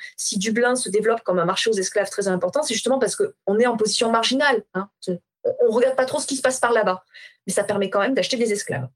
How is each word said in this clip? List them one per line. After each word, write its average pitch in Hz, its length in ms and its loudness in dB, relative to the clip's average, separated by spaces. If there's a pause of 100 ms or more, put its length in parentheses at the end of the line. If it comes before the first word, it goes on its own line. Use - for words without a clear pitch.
(180)
si - 200 -4
Dublin 233 380 0
se 247 140 -4
développe 214 320 0
comme 180 180 0
un 165 60 2
marché 185 240 0
aux 220 40 4
esclaves 196 360 -2
très 196 180 -4
important, 180 360 0
c'est 294 100 -4
justement 233 260 0
parce 226 160 0
qu'on - 440 -2
est 240 60 4
en 240 120 0
position 214 340 0
marginale, 233 500 2 (120)
hein. 196 160 -6 (100)
C'est, 180 220 -6 (240)
on, - 240 2
on - 20 0
regarde 254 240 2
pas 262 80 2
trop 269 160 -2
ce 285 80 -6
qui 277 80 -4
se 262 60 -6
passe 262 180 2
par 233 140 2
là-bas, 196 320 0 (420)
mais 196 60 -2
ça 202 100 2
permet 202 260 -2
quand 202 120 0
même 240 120 2
d'acheter 220 220 0
des 233 160 0
esclaves. 143 440 -6